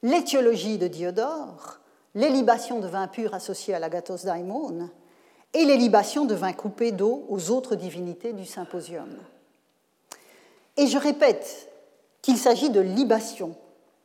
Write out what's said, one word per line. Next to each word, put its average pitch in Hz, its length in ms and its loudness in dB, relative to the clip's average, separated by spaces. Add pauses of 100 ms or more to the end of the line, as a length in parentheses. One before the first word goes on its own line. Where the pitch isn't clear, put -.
l'étiologie 233 760 2
de 180 100 0
Diodore, 190 920 -6 (360)
les 254 140 4
libations 233 500 2
de 190 80 -6
vin 185 200 -4
pur 214 260 -6
associées 190 420 -6
à 165 40 -2
l'agathos 170 440 -6
daimon 180 680 -6 (640)
et 320 100 6
les 277 120 8
libations 247 480 4
de 220 80 2
vin 185 200 -2
coupé 220 380 -4
d'eau 214 380 0
aux 190 220 -4
autres 254 240 0
divinités 175 580 -8
du 190 120 -12
symposium. 170 640 -12 (1700)
Et 285 100 6
je 226 100 2
répète - 760 0 (520)
qu'il 254 140 4
s'agit 240 340 4
de 202 80 4
libations, 196 760 0 (500)